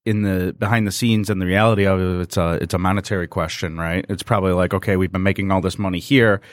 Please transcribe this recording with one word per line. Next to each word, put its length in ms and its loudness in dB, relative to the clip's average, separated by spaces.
in 180 0
the 360 0
behind 280 2
the 60 -2
scenes 380 0
and 100 -2
the 60 -2
reality 400 4
of 140 2
it, 220 -2
it's 140 -8
a, 240 0
it's 140 -4
a 40 0
monetary 500 -2
question, 500 -6
right? 320 -4
It's 140 -6
probably 280 0
like, 220 2
"Okay, 220 0
we've 160 0
been 100 -2
making 300 0
all 100 2
this 160 -4
money 220 -4
here 400 4